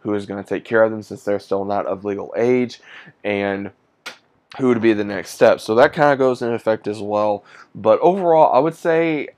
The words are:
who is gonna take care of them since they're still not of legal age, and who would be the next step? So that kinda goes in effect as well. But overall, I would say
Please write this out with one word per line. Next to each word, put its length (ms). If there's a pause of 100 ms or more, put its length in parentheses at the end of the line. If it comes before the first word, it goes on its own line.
who 120
is 140
gonna 160
take 220
care 180
of 80
them 120
since 200
they're 160
still 260
not 220
of 180
legal 320
age, 440 (420)
and 480 (880)
who 80
would 160
be 100
the 120
next 260
step? 300
So 160
that 160
kinda 240
goes 260
in 100
effect 360
as 120
well. 440 (320)
But 240
overall, 520
I 60
would 160
say 640